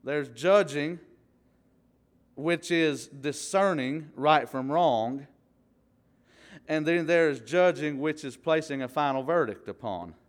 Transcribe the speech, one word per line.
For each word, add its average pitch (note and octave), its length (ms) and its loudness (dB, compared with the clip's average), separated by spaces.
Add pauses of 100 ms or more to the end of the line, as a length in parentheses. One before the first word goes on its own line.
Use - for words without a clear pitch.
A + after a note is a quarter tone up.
There's C#3 240 -4
judging, D#3 720 2 (1300)
which E3 360 -4
is D#3 380 0
discerning D3 1040 -2
right C#3 340 4
from C3 220 -6
wrong. C#3 560 0 (1400)
And D#3 160 -2
then E3+ 220 0
there E3 220 4
is C3+ 120 -2
judging, D3 600 2
which D3+ 240 -4
is B2+ 120 -10
placing D#3 460 -2
a B2 60 -8
final C3+ 340 -2
verdict C#3 460 -2
upon. F2 460 -10 (140)